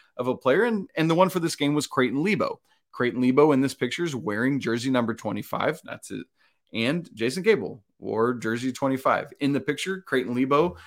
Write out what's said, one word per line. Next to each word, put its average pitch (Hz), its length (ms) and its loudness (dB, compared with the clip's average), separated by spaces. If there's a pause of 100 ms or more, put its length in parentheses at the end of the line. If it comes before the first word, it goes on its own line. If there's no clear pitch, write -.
(160)
of 127 120 -4
a 120 80 0
player. 143 260 4
And, 220 320 0
and 160 160 2
the 160 60 4
one 185 140 6
for 180 100 -2
this 160 160 -2
game 147 180 2
was 147 140 0
Creighton 127 340 0
Lebo. 196 380 0 (320)
Creighton 123 280 -2
Lebo 131 300 6
in 131 100 4
this 135 140 0
picture 131 300 -4
is 151 100 -4
wearing 120 460 -2
jersey 117 280 -2
number 120 260 0
twenty-five. 110 680 -4
That's - 300 -14
it. 104 120 -10 (480)
And 135 400 -4
Jason 131 300 -4
Capel 147 400 0 (160)
wore 110 360 -2
jersey 117 360 -4
twenty-five. 131 720 -2
In 139 120 0
the 135 80 0
picture, 185 400 -4
Creighton 123 320 -2
Lebo 143 440 2 (100)